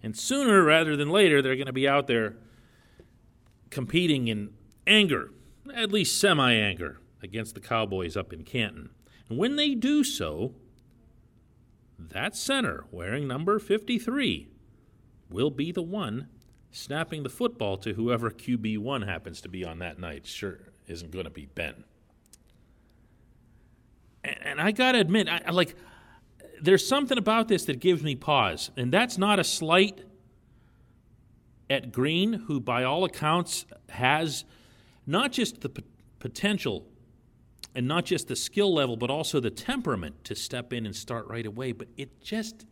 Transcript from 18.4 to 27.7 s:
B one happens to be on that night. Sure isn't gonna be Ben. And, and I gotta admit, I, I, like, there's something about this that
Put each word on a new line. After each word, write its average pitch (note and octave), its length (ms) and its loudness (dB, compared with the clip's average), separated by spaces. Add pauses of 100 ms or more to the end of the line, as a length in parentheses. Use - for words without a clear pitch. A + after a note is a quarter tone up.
B G#2+ 220 -2
one B2 240 -4
happens E2+ 400 -8
to F#2 80 -16
be F#2 140 -8
on E2 160 -10
that E2+ 180 -10
night. E2 280 -10
Sure - 340 -10 (260)
isn't E2+ 240 -12
gonna F2 180 -8
be D2+ 160 -16
Ben. C#2+ 400 -10 (2500)
And, C#3 180 -8
and D3 180 -6
I F#3+ 120 2
gotta B3+ 260 4
admit, F#3+ 300 4
I, E3+ 180 -2
I, E3+ 40 -2
like, F3 260 2 (840)
there's F#3 240 6
something C4+ 320 2
about A3 300 2
this G3 180 2
that B2+ 140 -2